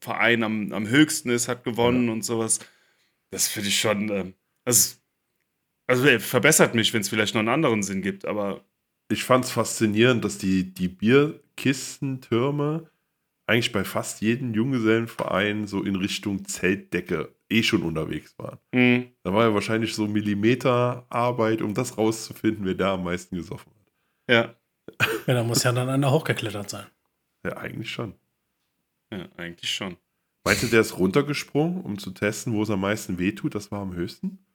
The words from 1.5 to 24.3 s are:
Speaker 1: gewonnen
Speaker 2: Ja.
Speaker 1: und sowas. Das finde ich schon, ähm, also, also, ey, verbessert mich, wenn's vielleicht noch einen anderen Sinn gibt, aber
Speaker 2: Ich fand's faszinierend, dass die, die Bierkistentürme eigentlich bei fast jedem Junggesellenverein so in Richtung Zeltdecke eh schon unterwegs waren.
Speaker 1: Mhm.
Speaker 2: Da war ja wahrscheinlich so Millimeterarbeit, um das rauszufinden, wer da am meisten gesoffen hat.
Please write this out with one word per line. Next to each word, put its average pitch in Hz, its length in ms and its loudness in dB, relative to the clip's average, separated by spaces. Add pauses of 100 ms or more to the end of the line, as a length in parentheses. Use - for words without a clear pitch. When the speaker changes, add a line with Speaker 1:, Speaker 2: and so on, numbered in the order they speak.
Speaker 1:
gewonnen 123 440 2
Speaker 2:
Ja. 117 40 0
Speaker 1:
und 113 140 -4
sowas. 113 340 -2 (720)
Das - 180 -2
finde 101 220 -4
ich 92 100 2
schon, 107 300 0
ähm, 95 240 -4 (320)
also, 120 300 2 (920)
also, 127 200 4
ey, 123 140 8
verbessert 135 520 4
mich, 110 200 2
wenn's 107 160 -2
vielleicht 110 240 0
noch 117 60 0
einen 110 100 0
anderen 123 340 2
Sinn 95 180 -4
gibt, 98 240 -6
aber 101 380 -6 (460)
Speaker 2:
Ich - 160 -2
fand's 127 260 2
faszinierend, 113 720 2
dass 101 140 -4
die, 95 360 0
die 92 140 -2
Bierkistentürme 139 2000 0 (560)
eigentlich 113 280 0
bei 98 100 0
fast - 380 -6
jedem 120 320 0
Junggesellenverein 110 1120 0
so 98 160 -4
in 98 140 0
Richtung 98 480 -4
Zeltdecke - 920 -4 (140)
eh 113 140 4
schon 95 200 2
unterwegs 78 540 -6
waren. - 220 -12 (140)
Speaker 1:
Mhm. 123 380 4 (120)
Speaker 2:
Da 92 100 -2
war 113 160 6
ja 107 40 2
wahrscheinlich 107 400 0
so 107 140 -2
Millimeterarbeit, 120 1500 0
um 107 120 -2
das 123 240 -4
rauszufinden, 110 680 0
wer 92 100 0
da 92 180 0
am 90 100 -4
meisten 90 320 -6
gesoffen - 380 -10
hat. - 180 -20 (420)